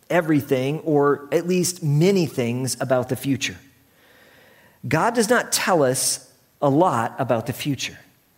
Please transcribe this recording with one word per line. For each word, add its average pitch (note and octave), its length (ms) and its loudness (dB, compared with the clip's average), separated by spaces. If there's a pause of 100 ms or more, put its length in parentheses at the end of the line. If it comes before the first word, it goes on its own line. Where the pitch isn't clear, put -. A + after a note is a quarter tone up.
everything, D3+ 680 0
or C#3+ 520 2
at E3+ 160 0
least F3+ 360 -2
many E3 420 2
things, B2 540 -4
about B2+ 300 0
the B2+ 60 -4
future. B2 420 -4 (1300)
God E3 260 0
does A3+ 160 2
not A3+ 220 2
tell F3+ 320 2
us - 480 -2 (300)
a D3 80 2
lot C#3 500 2
about A#2+ 260 0
the B2 80 -6
future. - 460 -8 (380)